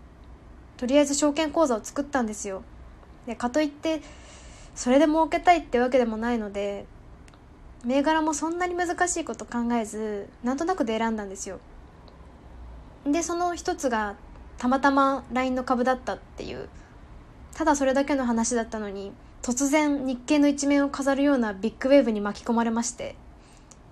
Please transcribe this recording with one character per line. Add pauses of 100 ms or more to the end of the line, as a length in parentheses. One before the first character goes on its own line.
(760)
と
り
あ
え
ず
証
券
口
座
を
作
っ
た
ん
で
す
よ。 (640)
で、
か
と
い
っ
て、 (720)
そ
れ
で
儲
け
た
い
っ
て
わ
け
で
も
な
い
の
で、 (960)
銘
柄
も
そ
ん
な
に
難
し
い
こ
と
考
え
ず、 (140)
な
ん
と
な
く
で
選
ん
だ
ん
で
す
よ。 (1500)
で、
そ
の
一
つ
が、 (420)
た
ま
た
ま
ラ
イ
ン
の
株
だ
っ
た
っ
て
い
う、 (840)
た
だ
そ
れ
だ
け
の
話
だ
っ
た
の
に、 (320)
突
然
日
経
の
一
面
を
飾
る
よ
う
な
ビ
ッ
グ
ウ
ェ
ー
ブ
に
巻
き
込
ま
れ
ま
し
て、 (760)